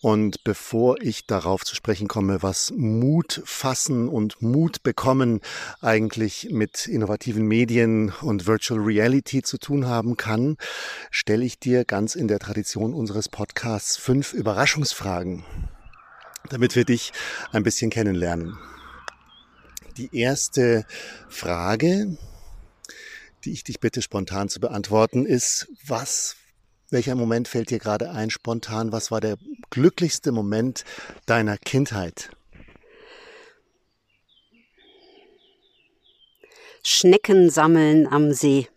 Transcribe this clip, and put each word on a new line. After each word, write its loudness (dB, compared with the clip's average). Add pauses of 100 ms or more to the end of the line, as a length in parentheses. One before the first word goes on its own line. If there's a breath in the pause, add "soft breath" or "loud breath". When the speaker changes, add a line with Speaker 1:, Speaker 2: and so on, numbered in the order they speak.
Speaker 1:
Und 2
bevor 0
ich -6
darauf 0
zu -8
sprechen -2
komme, 0
was -2
Mut 0
fassen -2
und -2
Mut 0
bekommen 2 (420 loud breath)
eigentlich 0
mit -2
innovativen -2
Medien 2 (100)
und -2
Virtual 0
Reality 2
zu -6
tun -2
haben -2
kann, 0 (540 loud breath)
stelle 0
ich -6
dir 2
ganz -2
in -2
der 0
Tradition -4
unseres -4
Podcasts -6
fünf 0
Überraschungsfragen, -2 (1040 loud breath)
damit 0
wir 4
dich 0 (380 loud breath)
ein 2
bisschen 0
kennenlernen. -2 (1400 loud breath)
Die -10
erste 2 (440 loud breath)
Frage, 0 (1300 loud breath)
die -6
ich -10
dich -10
bitte -2
spontan -4
zu -8
beantworten, 2
ist, 0 (180)
was, -4 (540)
welcher 0
Moment 0
fällt -4
dir -2
gerade -2
ein -4
spontan? -4
Was -6
war -2
der -2 (320)
glücklichste 2
Moment -2 (440 loud breath)
deiner 0
Kindheit? -4 (4000 soft breath)
Speaker 2:
Schnecken 8
sammeln 6
am 4
See. 4